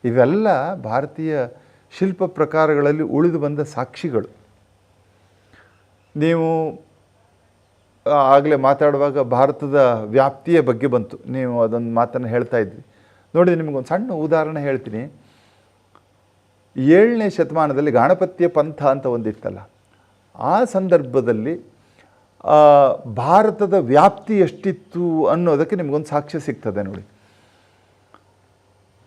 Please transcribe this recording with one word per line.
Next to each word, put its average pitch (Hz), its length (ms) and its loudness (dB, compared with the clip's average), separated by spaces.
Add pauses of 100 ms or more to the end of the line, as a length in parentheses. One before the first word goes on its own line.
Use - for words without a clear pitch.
ಇವೆಲ್ಲ 147 680 2
ಭಾರತೀಯ 143 640 -6 (600)
ಶಿಲ್ಪ 190 260 -2
ಪ್ರಕಾರಗಳಲ್ಲಿ 151 800 0
ಉಳಿದು 160 360 0
ಬಂದ 147 220 -4
ಸಾಕ್ಷಿಗಳು. 127 680 -6 (1900)
ನೀವು, 160 640 -2 (1300)
ಆ, - 40 -2
ಆಗ್ಲೇ 143 460 4
ಮಾತಾಡುವಾಗ 139 600 0
ಭಾರತದ 135 880 2
ವ್ಯಾಪ್ತಿಯ 135 560 0
ಬಗ್ಗೆ 120 260 -2
ಬಂತು, 120 400 -4
ನೀವು 127 360 -4
ಅದೊಂದು 117 320 -4
ಮಾತನ್ನು 120 340 -2
ಹೇಳ್ತಾ 120 300 -2
ಇದ್ರಿ 104 280 -6 (480)
ನೋಡಿ. 175 200 4
ನಿಮಗೊಂದು 147 340 -6
ಸಣ್ಣ 208 240 -4
ಉದಾಹರಣೆ 156 480 -2
ಹೇಳ್ತೀನಿ. 131 520 -6 (1600)
ಏಳನೇ 202 540 4
ಶತಮಾನದಲ್ಲಿ 151 600 -2
ಗಾಣಪತ್ಯ 175 580 0
ಪಂಥ 156 340 -2
ಅಂತ 135 240 0
ಒಂದಿತ್ತಲ್ಲ, 107 640 -6 (680)
ಆ 185 260 0
ಸಂದರ್ಭದಲ್ಲಿ, 139 960 -2 (840)
ಆ, 147 480 6 (200)
ಭಾರತದ 196 640 0
ವ್ಯಾಪ್ತಿ 180 640 2
ಎಷ್ಟಿತ್ತು 170 880 -2
ಅನ್ನೋದಕ್ಕೆ 165 500 0
ನಿಮಗೊಂದು 151 300 -4
ಸಾಕ್ಷ್ಯ 147 340 -6
ಸಿಗ್ತದೆ 107 420 -6
ನೋಡಿ. 98 240 -12 (2000)